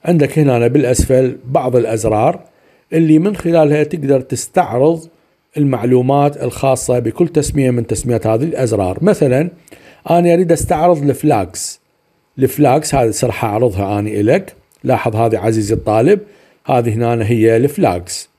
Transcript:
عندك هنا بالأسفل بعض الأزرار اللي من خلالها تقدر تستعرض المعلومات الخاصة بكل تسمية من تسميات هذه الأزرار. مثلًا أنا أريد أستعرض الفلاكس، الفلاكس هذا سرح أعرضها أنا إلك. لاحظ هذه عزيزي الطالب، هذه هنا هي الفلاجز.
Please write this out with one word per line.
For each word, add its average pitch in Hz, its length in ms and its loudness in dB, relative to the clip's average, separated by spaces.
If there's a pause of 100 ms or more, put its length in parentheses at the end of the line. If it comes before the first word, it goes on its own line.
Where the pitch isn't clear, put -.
عندك 156 340 0
هنا 120 280 2
بالأسفل 127 760 0
بعض 127 300 -2
الأزرار 113 640 0 (540)
اللي 156 260 4
من 196 160 -2
خلالها 151 480 2
تقدر 139 380 -2
تستعرض 147 880 -2 (500)
المعلومات 135 840 2
الخاصة 127 560 -2
بكل 120 280 -2
تسمية 143 440 0
من 120 160 -2
تسميات 110 400 -2
هذه 113 160 0
الأزرار. 110 580 -2
مثلًا 156 480 0 (600)
أنا 175 240 4
أريد 170 180 2
أستعرض 160 580 0
الفلاكس، 123 720 -2 (580)
الفلاكس 139 560 2
هذا 117 160 2
سرح 117 340 -4
أعرضها 104 540 -2
أنا 104 100 -4
إلك. 107 440 0 (300)
لاحظ 120 320 -2
هذه 113 220 0
عزيزي 110 360 -2
الطالب، 113 460 2 (500)
هذه 120 240 0
هنا 117 360 -2
هي 113 280 4
الفلاجز. 117 800 -2